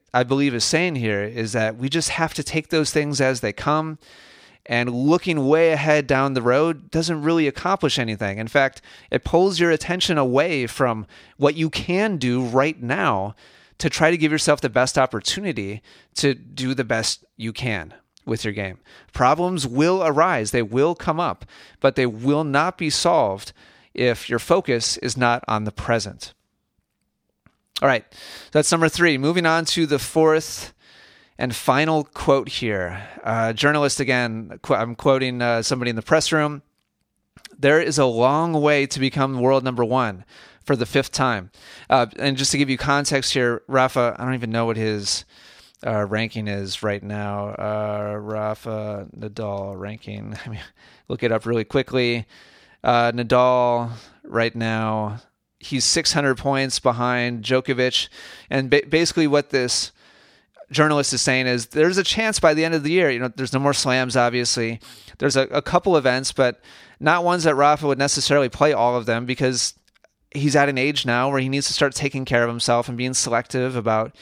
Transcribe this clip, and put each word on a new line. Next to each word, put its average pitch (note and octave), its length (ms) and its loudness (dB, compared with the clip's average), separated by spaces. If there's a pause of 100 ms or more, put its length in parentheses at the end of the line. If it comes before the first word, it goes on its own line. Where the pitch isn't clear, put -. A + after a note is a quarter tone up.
(140)
I B2 80 4
believe, C3+ 320 0
is A#2 80 -4
saying E3 320 0
here G#2+ 300 -2
is A2 300 -6
that A2 220 -2
we B2+ 120 -4
just D#3 220 -2
have E3 240 -2
to D3 100 -6
take - 240 -6
those D#3 240 0
things D3 280 0
as C3 200 0
they G#2 120 -4
come, D#3 460 -4 (720)
and A#2+ 220 -2
looking D3 560 2
way D#3+ 240 4
ahead D3+ 380 0
down C3+ 260 0
the B2+ 80 -2
road C#3+ 480 0
doesn't D#3+ 320 -2
really D#3+ 240 2
accomplish E3 540 -2
anything. G#2 380 -4
In A2+ 100 -6
fact, C3+ 340 0 (300)
it - 100 0
pulls F3 380 2
your F3 100 4
attention F3 480 0
away C3+ 480 2
from A2+ 400 -2 (300)
what C#3+ 180 2
you D#3+ 160 -2
can G3 460 -2
do B2+ 260 0
right C3 400 0
now A#2+ 540 -2 (420)
to E3+ 100 -2
try D#3+ 220 2
to F3 80 2
give D3+ 140 2
yourself D3+ 280 2
the C3+ 80 -2
best B2+ 300 0
opportunity A#2 840 -4 (340)
to C#3 180 0
do B2+ 400 -6
the B2+ 80 -2
best A2+ 420 -4 (120)
you A2 160 -8
can G2+ 420 -6 (300)
with A2+ 180 -4
your A2 100 -4
game. G2 260 -8 (340)
Problems D#3 560 0
will E3 360 2
arise. D3+ 460 2
They A#2+ 120 0
will C3+ 340 0
come D#3+ 240 -4
up, C3 240 -6 (340)
but C3+ 160 2
they B2+ 120 0
will B2+ 360 0
not D3+ 340 0
be D#3+ 140 -4
solved C3 640 0 (420)
if A#2+ 340 0
your A#2+ 120 -2
focus C#3+ 560 0
is A#2+ 200 -6
not B2 300 0
on G#2+ 160 0
the G#2+ 80 -4
present. - 640 -4 (1500)
All C3+ 80 4
right, A#2+ 160 0 (460)
that's D3+ 220 2
number E3 160 4
three. E3+ 280 2
Moving E3 300 0
on E3 200 2
to E3 200 0
the C#3+ 140 2
fourth - 720 2 (640)
and B2 160 -4
final D3+ 500 2
quote - 440 0
here. G2 580 -6 (160)
Uh, A2+ 300 -2
journalist, C#3+ 480 0
again, A#2 600 -2
qu-, - 120 0
I'm A#2 200 0
quoting, C3 480 0
uh, A#2+ 180 2
somebody A#2+ 300 -2
in A2+ 60 -4
the A2 40 -6
press D#3+ 320 2
room. D3 300 0 (960)
"There C#3+ 200 6
is D#3 200 0
a C#3 80 6
long C3+ 480 2
way D3 320 4
to C#3 120 -6
become C3+ 420 0
world C3 220 4
number B2 220 -2
one A2 400 -2 (400)
for D3 100 0
the A#2 120 0
fifth - 260 -2
time." A2+ 380 -2 (400)
Uh, B2 160 4 (120)
and C3+ 200 -2
just C3+ 140 -2
to - 40 0
give C#3 140 0
you C3 80 -2
context C#3 560 0
here, A#2+ 340 0
Rafa, B2+ 500 2
I A#2+ 60 -8
don't B2+ 80 -2
even A#2 180 -4
know A#2 140 0
what A2+ 140 -2
his, G#2+ 480 -4 (600)
uh, G#2+ 200 0
ranking G#2+ 420 -4
is G2+ 340 -6
right G2+ 200 -2
now. G#2 460 -6
Uh, G#2 720 -4
Rafa G#2+ 960 -6
Nadal G2+ 640 -8
ranking. G#2 520 -12
<laughs> G#2 160 -12
Let - 20 -12
me A2 120 -10 (480)
look B2 140 -8
it A#2+ 80 2
up A2 140 0
really A#2 200 0
quickly. B2 600 0 (580)
Uh, A#2+ 300 4
Nadal B2 800 2 (340)
right A#2 300 -2
now, A2 640 -2 (380)
he's E3 260 -4
six - 280 2
hundred C#3 260 2
points C3+ 420 -2
behind A#2+ 640 0
Djokovic. B2+ 640 0 (400)
And C3+ 220 -2
ba-, C#3+ 180 4
basically D#3+ 380 2
what C#3+ 240 0
this B2 420 -2 (800)
journalist D3+ 400 2
is B2+ 100 -2
saying C3 240 2
is B2 200 -2
there's E3+ 300 2
a G3 60 4
chance A3 380 -2
by E3 120 6
the D#3 120 2
end E3 100 0
of D#3 80 0
the D3 80 -2
year, F3 180 4
you B2 120 0
know, B2+ 80 -2
there's B2+ 240 -8
no C3 80 0
more C#3+ 120 2
slams, B2+ 440 0
obviously. A#2+ 640 0 (380)
There's C3+ 180 0
a, C3+ 60 6
a C3+ 200 -2
couple F3+ 340 2
events, C3 360 0
but B2 280 0 (380)
not E3 240 2
ones F3 220 2
that D#3 100 4
Rafa C#3+ 320 4
would C#3 120 2
necessarily C#3+ 500 2
play D3+ 240 2
all A#2+ 240 2
of A#2 100 -4
them A#2 200 0
because B2+ 480 -2 (580)
he's C#3+ 240 2
at C#3+ 120 4
an C#3 80 -2
age C#3 300 -2
now B2 240 2
where C#3 80 0
he C3 100 -2
needs C#3 200 -2
to - 40 -4
start C#3 220 0
taking C3+ 300 -4
care A#2+ 180 2
of A#2 80 0
himself A#2+ 380 0
and A#2+ 100 -8
being B2+ 160 -4
selective B2+ 640 -2
about A2 460 -2